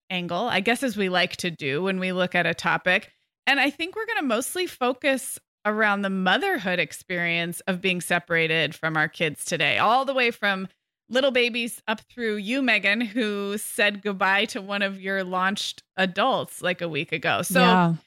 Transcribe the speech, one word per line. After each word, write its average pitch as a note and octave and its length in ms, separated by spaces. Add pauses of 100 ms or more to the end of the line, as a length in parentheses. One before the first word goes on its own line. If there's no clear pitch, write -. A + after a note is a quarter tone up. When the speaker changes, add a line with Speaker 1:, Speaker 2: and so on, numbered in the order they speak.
Speaker 1:
angle, F3 380
I F#3 140
guess, A3+ 240
as A3+ 120
we G3 120
like F3+ 300
to F3+ 120
do D3+ 320
when F#3+ 160
we F#3 140
look F3+ 240
at E3+ 100
a E3+ 80
topic. F3 560 (380)
And C#4 100
I C4 120
think E4+ 260
we're A4 100
gonna G#4+ 160
mostly C#4 460
focus C4 720 (260)
around G#3+ 360
the G3 80
motherhood F#3+ 680
experience E3+ 880
of F3+ 140
being F3+ 200
separated E3 760
from D#3+ 200
our D#3 120
kids D#3 360
today, D3 340
all A3 260
the C4+ 100
way B3 160
from G3 380 (400)
little B3+ 240
babies A#3+ 560
up A3 140
through A3 340
you, A3 260
Megan, G#3 380
who G#3 580
said G#3 440
goodbye G3 420
to G#3 180
one G3+ 200
of G3 180
your F#3+ 240
launched F#3 580 (140)
adults, F#3+ 680
like, F3+ 180
a E3+ 80
week D3+ 220
ago. D3+ 320
So, F3+ 180
Speaker 2:
Yeah. F3+ 340 (120)